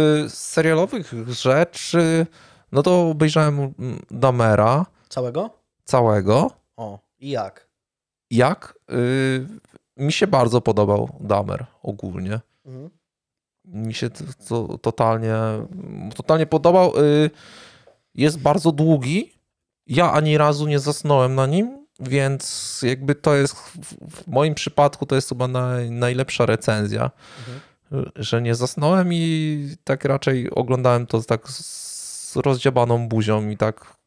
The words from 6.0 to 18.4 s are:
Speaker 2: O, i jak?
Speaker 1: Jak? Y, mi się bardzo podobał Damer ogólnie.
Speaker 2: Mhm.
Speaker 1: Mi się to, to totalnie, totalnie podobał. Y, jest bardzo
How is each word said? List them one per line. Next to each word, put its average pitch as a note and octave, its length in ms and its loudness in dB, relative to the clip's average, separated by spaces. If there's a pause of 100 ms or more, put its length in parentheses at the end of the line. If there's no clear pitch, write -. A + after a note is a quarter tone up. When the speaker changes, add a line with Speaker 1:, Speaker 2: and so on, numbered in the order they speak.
Speaker 2:
O, G#2 220 -12 (200)
i C3+ 100 -14
jak? G#2+ 380 -8 (640)
Speaker 1:
Jak? B2 480 0 (120)
Y, C3 560 -2 (500)
mi C#3+ 140 -2
się F#3+ 160 0
bardzo B2 340 4
podobał G#2 480 2 (100)
Damer G2+ 460 -2 (180)
ogólnie. G2 560 -8 (260)
Speaker 2:
Mhm. C3+ 240 -18 (760)
Speaker 1:
Mi A2 280 -8
się A#2+ 160 -4
to, - 140 -14 (240)
to A#2 300 -4
totalnie, A2+ 580 0 (800)
totalnie D#3+ 300 0
podobał. E3+ 540 4
Y, D3 300 4 (840)
jest D3+ 240 0
bardzo D3+ 320 2